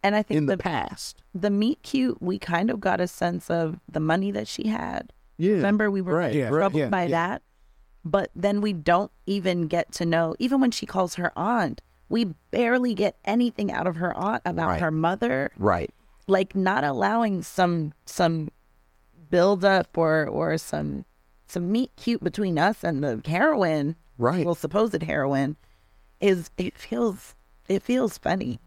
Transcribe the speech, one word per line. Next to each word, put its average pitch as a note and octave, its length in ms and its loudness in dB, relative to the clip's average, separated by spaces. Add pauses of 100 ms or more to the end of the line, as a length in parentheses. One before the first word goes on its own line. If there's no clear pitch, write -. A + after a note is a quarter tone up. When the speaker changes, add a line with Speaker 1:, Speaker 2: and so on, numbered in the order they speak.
Speaker 1:
And G3+ 120 2
I G#3+ 80 2
think - 140 0
Speaker 2:
In D3+ 100 2
the F#3+ 100 2
Speaker 1:
the - 60 -8
Speaker 2:
past. - 580 -6 (140)
Speaker 1:
the F#3+ 140 0
meet G#3 340 0
cute, B3+ 380 0
we F#3 180 -2
kind F3 320 0
of G3+ 80 -4
got F#3+ 220 0
a F3+ 60 0
sense F3 440 -4
of E3 280 0 (120)
the D3+ 80 -2
money E3+ 320 0
that G#3 160 -6
she - 200 -6
had. - 440 -6 (260)
Speaker 2:
Yeah. F#3 180 2
Speaker 1:
Remember, G3+ 360 2
we G3 100 -2
were F3 140 0
Speaker 2:
Right, D#3+ 180 2
Speaker 3:
Yeah, C#3 120 2
Speaker 2:
right. A2 60 -2
Speaker 1:
troubled D3+ 280 2
Speaker 3:
yeah, C3+ 100 0
Speaker 1:
by F#3+ 140 0
Speaker 3:
yeah. F3 60 -2 (180)
Speaker 1:
that. G3+ 140 -8 (640)
But F3 300 0
then G3+ 260 0
we G#3 120 0
don't F3 380 2 (160)
even F3+ 400 0
get E3+ 260 -2
to F3 120 -4
know, E3 340 2
even B3+ 220 2
when B3 100 4
she - 160 -6
calls F#3 280 -2
her F3 220 -2
aunt, G3+ 440 -2 (280)
we A3+ 160 2 (260)
barely B3 440 2
get G3 200 0 (100)
anything G#3+ 460 0
out - 140 -2
of F3 120 -2
her F3 200 -2
aunt G#3+ 280 -2
about E3+ 240 -2
Speaker 2:
Right. E3+ 120 0
Speaker 1:
her D#3+ 100 0
mother. D#3+ 680 0
Speaker 2:
Right. F2 360 0 (340)
Speaker 1:
Like, F#3+ 280 2
not F3+ 280 0
allowing G3 600 0
some, E3+ 500 0 (120)
some E3 440 -2 (800)
build F#3 340 4
up G3 340 4
or, D#3 300 4
or D#3+ 300 -2
some, D3 480 -6 (420)
some F3 240 -4
meet A#3+ 240 0
cute - 280 -2
between F3+ 340 0
us F#3 260 0
and D3 200 -2
the A2+ 220 -2
heroine, E3 680 2 (220)
Speaker 2:
Right. C3+ 280 2
Speaker 1:
well, E3+ 100 0
supposed F#3+ 480 0
heroine, C#3 540 -2 (640)
is, F#3+ 380 0
it F#3 200 -6
feels, A3+ 580 -4 (320)
it F#3+ 160 -2
feels B3 340 0
funny. - 500 -4